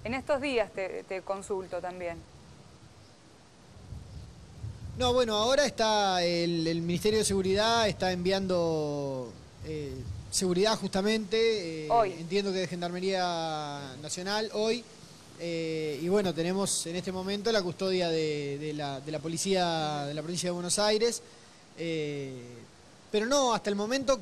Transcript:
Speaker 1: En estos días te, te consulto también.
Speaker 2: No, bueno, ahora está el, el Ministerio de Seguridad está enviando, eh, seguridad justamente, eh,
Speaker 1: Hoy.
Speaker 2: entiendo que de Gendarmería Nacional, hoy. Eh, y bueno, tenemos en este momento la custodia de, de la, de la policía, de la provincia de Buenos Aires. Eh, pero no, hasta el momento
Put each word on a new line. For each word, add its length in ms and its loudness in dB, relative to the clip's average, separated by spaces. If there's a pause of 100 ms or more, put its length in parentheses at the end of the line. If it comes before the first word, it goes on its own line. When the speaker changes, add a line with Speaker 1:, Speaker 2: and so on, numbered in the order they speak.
Speaker 1:
En 100 -4
estos 280 0
días 320 2
te, 340 -6
te 140 -6
consulto 580 -4
también. 380 -6 (2750)
Speaker 2:
No, 140 4
bueno, 260 4
ahora 280 4
está 560 4
el, 460 2
el 160 0
Ministerio 360 2
de 60 2
Seguridad 600 4
está 240 0
enviando, 1200 0 (340)
eh, 300 -8 (340)
seguridad 480 4
justamente, 1080 0
eh, 40 -8
Speaker 1:
Hoy. 300 6
Speaker 2:
entiendo 320 0
que 80 0
de 80 -2
Gendarmería 1400 -2
Nacional, 500 -2
hoy. 300 0 (560)
Eh, 600 -2
y 80 -2
bueno, 240 4
tenemos 520 0
en 100 -6
este 160 -4
momento 400 -2
la 100 4
custodia 480 0
de, 500 0
de 140 -4
la, 260 -4
de 120 -10
la 80 -4
policía, 880 0
de 60 -4
la 80 -4
provincia 260 -4
de 60 0
Buenos 260 -2
Aires. 420 2 (560)
Eh, 540 -4 (800)
pero 140 2
no, 280 4
hasta 160 0
el 60 0
momento 460 2